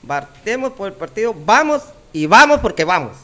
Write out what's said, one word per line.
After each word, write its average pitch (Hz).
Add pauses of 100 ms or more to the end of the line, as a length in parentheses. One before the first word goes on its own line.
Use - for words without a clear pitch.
votemos 214
por 196
el 190
partido 220 (120)
Vamos, 285 (280)
y 151
vamos 277
porque 175
vamos. 156